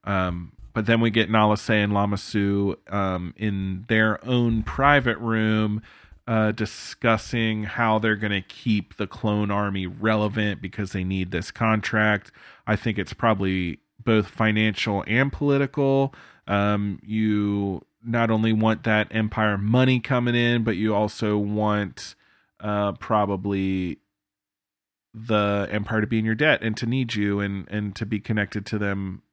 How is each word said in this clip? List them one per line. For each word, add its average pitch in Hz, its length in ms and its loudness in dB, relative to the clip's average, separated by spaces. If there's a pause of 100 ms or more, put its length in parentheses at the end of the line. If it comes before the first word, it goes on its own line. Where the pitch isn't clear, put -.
Um, 90 480 -4 (240)
but 110 100 -2
then 113 160 4
we 117 80 4
get 107 220 0
Nala 107 260 4
Se 107 240 0
and 104 100 0
Lama 101 260 2
Su, 101 600 0 (120)
um, 92 480 -4
in 98 500 -4
their 110 360 2
own 120 380 2
private 135 560 2
room, 110 640 0 (460)
uh, 110 240 2
discussing 110 1120 -2
how 110 340 2
they're 107 180 2
gonna 101 260 -2
keep - 560 -2
the 101 100 -4
clone 104 420 -2
army 101 380 -2
relevant 107 760 0
because 95 300 -6
they 92 120 -4
need 92 280 -2
this 85 180 -4
contract. 107 840 0 (360)
I 110 80 2
think 104 240 -2
it's - 140 -6
probably 95 680 0 (240)
both 107 240 2
financial 107 800 0
and 131 240 2
political. 139 800 0 (340)
Um, 101 560 0
you 104 800 0 (200)
not 117 260 0
only 110 240 2
want 110 300 2
that 107 260 2
Empire 107 480 0
money 123 420 4
coming 120 360 0
in, 120 280 2
but 107 140 0
you 107 160 0
also 104 440 0
want, 104 760 -2 (460)
uh, 104 340 -2
probably 95 1040 -2 (1160)
the 104 560 0
Empire 104 300 -2
to 104 60 0
be 110 120 0
in 110 60 0
your 110 100 0
debt 147 260 2
and 110 160 -2
to - 80 -4
need 120 300 -2
you 101 240 0
and, 98 300 -4
and 104 260 -6
to 110 100 -6
be 104 140 -2
connected 104 480 -4
to 110 100 -4
them 98 560 -4